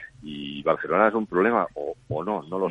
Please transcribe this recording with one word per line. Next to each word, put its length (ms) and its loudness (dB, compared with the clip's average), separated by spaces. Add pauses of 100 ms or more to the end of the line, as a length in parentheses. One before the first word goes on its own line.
(220)
Y 400 -10
Barcelona 460 4
es 60 0
un 120 -2
problema, 480 2
o, 200 -6 (140)
o 160 -4
no, 240 -4
no 100 -4
lo 120 0